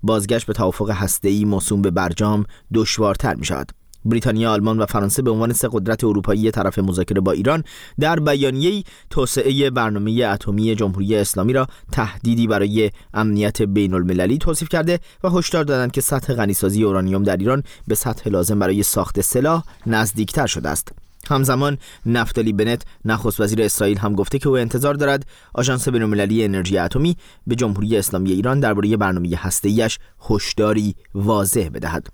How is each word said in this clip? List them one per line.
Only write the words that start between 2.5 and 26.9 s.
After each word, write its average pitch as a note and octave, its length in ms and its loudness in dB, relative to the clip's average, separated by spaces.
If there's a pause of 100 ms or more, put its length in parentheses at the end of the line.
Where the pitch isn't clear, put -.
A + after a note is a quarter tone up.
دشوارتر G#2 600 0
می‌شود. C#2 380 -6 (320)
بریتانیا، A2+ 480 2
آلمان A2 260 2
و G#2+ 80 2
فرانسه G2+ 360 -2
به B2 80 2
عنوان A2+ 220 0
سه A#2+ 200 -2
قدرت A2 320 -2
اروپایی G#2+ 460 2
طرف G2 280 0
مذاکره F#2+ 420 0
با F#2 120 2
ایران، C3 320 0 (360)
در D#3 200 2
بیانیه‌ای D3 640 0 (260)
توسعه C3+ 600 0
برنامه A2+ 580 0
اتمی G#2 460 0
جمهوری G2+ 420 0
اسلامی G2+ 360 0
را C3 140 2 (260)
تهدیدی A#2 540 0
برای G#2 440 2 (240)
امنیت G#2+ 480 2
بین‌المللی F#2 760 2
توصیف D#3+ 300 0
کرده E3+ 320 0 (240)
و F#3 60 2
هشدار E3+ 340 2
دادند B2+ 280 0
که C#3 80 0
سطح C3 340 -2
غنیسازی G2+ 480 0
اورانیوم F#2+ 400 2
در G2 140 2
ایران B2 260 0 (240)
به A2 80 0
سطح A2 360 -4
لازم G2 280 2
برای G2 240 2
ساخت - 380 -2
سلاح D3+ 440 0 (220)
نزدیکتر A2 600 0
شده - 220 -4
است. - 240 -6 (360)
همزمان C3+ 500 0 (280)
نفتالی A2+ 460 0
بنت، G#2+ 300 0 (220)
نخست A2 360 -2
وزیر G#2+ 220 0
اسرائیل، G#2 360 2
هم G#2 160 -2
گفته G2 240 -2
که D3 100 0
او C3 80 4
انتظار B2+ 380 0
دارد C#3 320 0 (280)
آژانس B2 340 0
بین‌المللی A2 560 2
انرژی F#2+ 340 0
اتمی B2 380 0 (300)